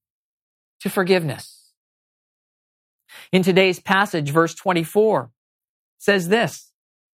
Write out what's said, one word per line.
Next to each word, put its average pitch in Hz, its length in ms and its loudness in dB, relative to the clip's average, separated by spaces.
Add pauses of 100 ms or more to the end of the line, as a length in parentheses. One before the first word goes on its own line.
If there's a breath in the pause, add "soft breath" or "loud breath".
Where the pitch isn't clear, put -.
(800)
to - 80 -8
forgiveness. 180 840 -2 (1600 loud breath)
In - 120 4
today's 185 360 2
passage, 190 520 -2
verse 165 240 0
twenty-four 180 800 -2 (680)
says 190 300 0
this, 202 440 -4 (420)